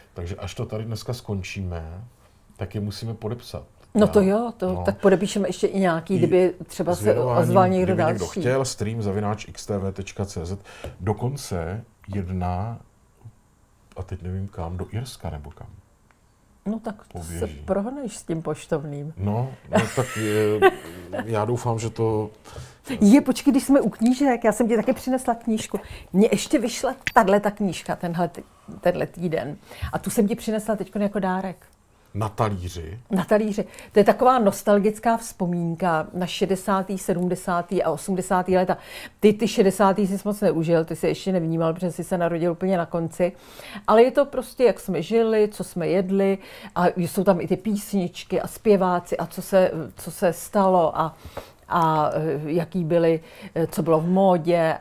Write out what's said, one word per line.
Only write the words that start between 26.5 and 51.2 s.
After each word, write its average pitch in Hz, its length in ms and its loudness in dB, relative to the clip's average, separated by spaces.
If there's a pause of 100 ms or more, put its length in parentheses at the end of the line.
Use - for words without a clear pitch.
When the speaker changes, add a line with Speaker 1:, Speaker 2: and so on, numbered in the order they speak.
Speaker 2:
vyšla 247 360 -2 (200)
tahle 202 260 6
ta 202 100 -2
knížka, 190 460 -4
tenhle 175 320 -2
t-, - 140 -14 (380)
tenhle 175 260 0
týden. 156 500 -6 (360)
A 160 60 -2
tu 196 120 -6
jsem 214 180 2
ti 220 60 -2
přinesla 214 420 -4
teďkon 202 260 -4
jako 208 160 -2
dárek. 185 480 -4 (480)
Speaker 1:
Na 104 140 -4
talíři? 92 680 -4 (120)
Speaker 2:
Na 185 140 0
talíři. 214 400 0 (280)
To - 60 2
je 202 60 10
taková 254 340 6
nostalgická 214 800 2
vzpomínka 170 960 -2
na 180 140 -4
šedesátý, 190 720 -2
sedmdesátý 175 840 -2
a 160 80 0
osmdesátý 180 680 0
léta. 185 220 2 (420)
Ty, 214 120 8
ty 220 160 0
šedesátý 196 580 4
jsi 196 180 -2
moc 208 160 -2
neužil, 165 440 2
ty 165 120 -8
jsi 185 100 -2
ještě 160 260 -2
nevnímal, 165 420 0
protože 175 180 -4
jsi 175 120 -6
se 185 140 -2
narodil 170 340 0
úplně 185 260 0
na 165 80 0
konci. 175 460 -2 (540)
Ale 214 160 8
je 254 80 6
to 277 160 2
prostě, 254 380 -4
jak 196 160 4
jsme 170 220 -2
žili, 220 500 2
co 185 120 -8
jsme 170 240 -6
jedli 196 500 2 (360)
a 175 120 2 (100)
jsou 180 280 -2
tam 185 160 4
i - 80 -4
ty 185 80 0
písničky 202 840 -4
a - 60 -6
zpěváci 185 720 2
a 165 100 -4
co - 160 -12
se, 185 280 4 (260)
co - 140 -14
se 170 220 0
stalo 185 640 2
a, 156 180 -2 (520)